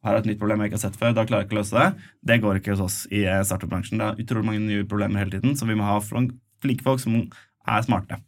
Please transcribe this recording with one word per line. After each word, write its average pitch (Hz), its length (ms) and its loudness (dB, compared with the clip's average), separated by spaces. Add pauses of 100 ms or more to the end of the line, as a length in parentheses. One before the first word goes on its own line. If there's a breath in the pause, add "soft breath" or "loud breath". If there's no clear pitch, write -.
Her 107 80 4
er - 80 4
et 110 80 -2
nytt 104 100 -2
problem 107 220 0
jeg 104 100 0
ikke 107 60 -4
har - 80 -4
sett 95 120 -4
før, 117 160 2
da 110 120 2
klarer 107 180 0
jeg 101 60 -8
ikke 107 80 0
å 107 40 0
løse 104 160 0
det." 180 280 2 (200 loud breath)
Det 117 160 4
går 98 180 2
ikke 101 160 -2
hos 95 100 0
oss 92 120 -4 (140)
i, 101 140 2
eh, 95 180 2
startup-bransjen. 95 540 -2
Det 107 100 -2
er 107 180 -6
utrolig 110 200 -2
mange 107 200 -2
nye 104 200 0
problemer 101 360 0
hele 95 120 -2
tiden, 127 240 0
så 127 100 -4
vi 110 100 0
må 104 80 0
ha 104 140 2
flan-, 120 320 -2 (300)
flinke 131 240 -2
folk 131 140 2
som 113 180 0 (500 loud breath)
er 107 180 2
smarte. 101 320 -2 (100)